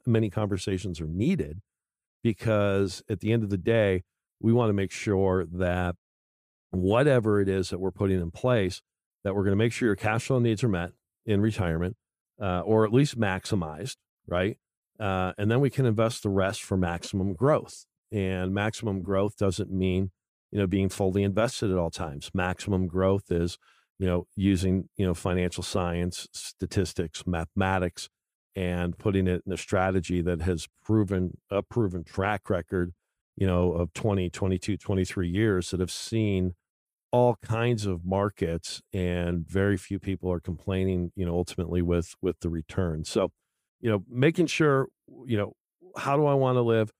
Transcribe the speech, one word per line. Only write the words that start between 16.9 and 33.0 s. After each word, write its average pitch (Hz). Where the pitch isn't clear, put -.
growth. -
And 95
maximum 101
growth 98
doesn't 95
mean, 92
you 101
know, 98
being 95
fully 98
invested 101
at 92
all 85
times. 76
Maximum 92
growth 95
is, 87
you 95
know, 87
using, 95
you 101
know, 90
financial 90
science, 87
statistics, -
mathematics, 92
and 87
putting 95
it 90
in 92
a 87
strategy 92
that 85
has 87
proven, 98
a 101
proven 92
track 98
record, 87